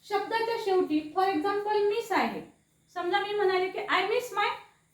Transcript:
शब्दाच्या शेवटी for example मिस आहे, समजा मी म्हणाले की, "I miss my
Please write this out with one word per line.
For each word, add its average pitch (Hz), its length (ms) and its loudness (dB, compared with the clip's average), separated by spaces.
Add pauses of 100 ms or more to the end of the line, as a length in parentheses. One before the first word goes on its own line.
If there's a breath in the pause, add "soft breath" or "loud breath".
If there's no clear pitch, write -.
शब्दाच्या 453 540 -2
शेवटी 370 400 2 (160)
for 381 100 2
example 403 640 0
मिस 440 240 -2
आहे, 233 300 0 (520)
समजा 359 260 0
मी 403 140 -4
म्हणाले 370 360 2
की, - 100 -8
"I 339 200 0
miss 415 380 -2
my 427 100 2 (460)